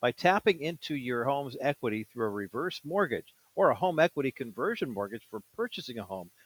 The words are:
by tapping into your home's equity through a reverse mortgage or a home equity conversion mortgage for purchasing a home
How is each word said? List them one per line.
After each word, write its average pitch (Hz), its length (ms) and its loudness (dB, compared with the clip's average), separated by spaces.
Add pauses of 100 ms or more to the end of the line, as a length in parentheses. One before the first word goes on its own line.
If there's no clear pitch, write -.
by 123 120 2
tapping 185 480 4
into 156 340 -4
your 123 300 -2
home's 139 360 -2
equity 117 500 0
through 117 140 -2
a 107 40 0
reverse 104 540 -4
mortgage 151 520 0 (180)
or 180 160 6
a 120 60 6
home 160 240 2
equity 147 320 2
conversion 135 580 -4
mortgage 104 400 -6
for 107 120 -8 (140)
purchasing 180 440 -6
a 101 40 -6
home 92 280 -8 (140)